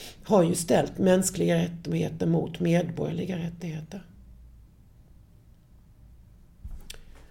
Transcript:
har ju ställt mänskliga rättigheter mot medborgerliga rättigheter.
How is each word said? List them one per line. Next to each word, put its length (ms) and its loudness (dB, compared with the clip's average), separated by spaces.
har 200 6
ju 120 4
ställt 440 0
mänskliga 580 4
rättigheter 680 -2
mot 340 0
medborgerliga 760 0
rättigheter. 680 -8